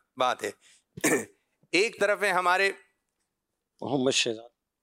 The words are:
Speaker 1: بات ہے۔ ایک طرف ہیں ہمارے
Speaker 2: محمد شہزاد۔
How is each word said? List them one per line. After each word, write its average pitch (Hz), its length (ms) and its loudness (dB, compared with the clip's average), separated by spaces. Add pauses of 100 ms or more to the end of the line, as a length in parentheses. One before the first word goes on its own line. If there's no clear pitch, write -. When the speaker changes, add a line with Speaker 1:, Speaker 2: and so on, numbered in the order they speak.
(180)
Speaker 1:
بات 123 260 0
ہے۔ 101 80 -4 (1200)
ایک 196 280 0
طرف 196 240 0
ہیں 202 80 2
ہمارے 185 400 2 (1080)
Speaker 2:
محمد 131 300 -2
شہزاد۔ 117 380 -2 (340)